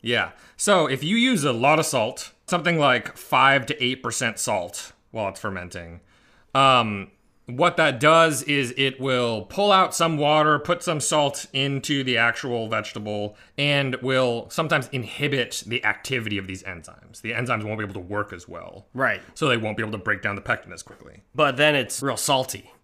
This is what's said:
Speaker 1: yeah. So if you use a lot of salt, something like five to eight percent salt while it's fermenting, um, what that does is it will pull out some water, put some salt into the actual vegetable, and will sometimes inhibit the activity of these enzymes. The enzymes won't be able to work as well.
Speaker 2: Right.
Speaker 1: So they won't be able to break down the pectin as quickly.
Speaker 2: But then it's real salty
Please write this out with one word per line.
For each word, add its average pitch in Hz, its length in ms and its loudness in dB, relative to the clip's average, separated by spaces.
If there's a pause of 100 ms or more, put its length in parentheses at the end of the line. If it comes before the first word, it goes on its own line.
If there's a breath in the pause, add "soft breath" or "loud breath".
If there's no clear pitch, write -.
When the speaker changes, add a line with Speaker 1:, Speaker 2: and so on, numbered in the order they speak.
Speaker 1:
yeah. 113 300 0 (260 soft breath)
So 185 300 4
if 131 160 -2
you 175 140 0
use 233 260 2
a 139 100 2
lot 139 260 4
of 156 60 0
salt, 120 460 -4 (160)
something 170 320 0
like 127 360 2
five 135 520 4
to - 160 -4
eight 127 200 -4
percent 113 360 -4
salt - 520 -6 (200)
while 107 180 -4
it's 95 100 -14
fermenting, 87 600 -10 (540 soft breath)
um, 120 560 4 (340)
what 151 320 0
that 143 220 2
does 156 440 6
is 139 340 0
it 135 220 0
will 123 440 0
pull 202 280 0
out 190 240 4
some 165 220 2
water, 151 420 4
put 175 240 -2
some 160 160 -2
salt 143 540 0
into 139 500 -2
the 127 140 0
actual 117 500 0
vegetable, 104 680 -6 (220 soft breath)
and 139 460 0
will 123 480 0
sometimes 156 400 -2
inhibit 131 760 -4
the 117 180 -6
activity 110 540 -4
of 95 80 -6
these 92 180 -12
enzymes. - 580 -18
The 110 100 -8
enzymes 117 320 -4
won't 107 160 -6
be 110 60 -4
able 95 100 -10
to 98 40 -8
work 101 340 -6
as 87 140 -18
well. 85 460 -16
Speaker 2:
Right. 117 280 -2 (120)
Speaker 1:
So 156 140 -2
they 123 100 2
won't 107 200 -4
be 113 60 -4
able 107 100 -8
to 110 40 -6
break 101 240 -2
down 101 140 -4
the 101 60 -10
pectin - 320 -6
as - 100 -16
quickly. - 380 -20 (120)
Speaker 2:
But 139 240 2
then 151 180 4
it's 131 280 -2
real 127 140 -2
salty - 520 -2 (140)